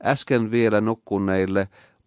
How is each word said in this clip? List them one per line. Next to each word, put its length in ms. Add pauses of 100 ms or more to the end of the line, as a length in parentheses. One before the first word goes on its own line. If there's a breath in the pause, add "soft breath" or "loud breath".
äsken 460
vielä 300
nukkuneille, 880 (380 soft breath)